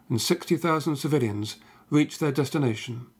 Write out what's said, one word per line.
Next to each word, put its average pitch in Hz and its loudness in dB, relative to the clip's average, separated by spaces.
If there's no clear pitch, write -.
and 117 0
sixty 170 0
thousand 156 0
civilians 117 0
reached 147 2
their 151 0
destination. 131 -2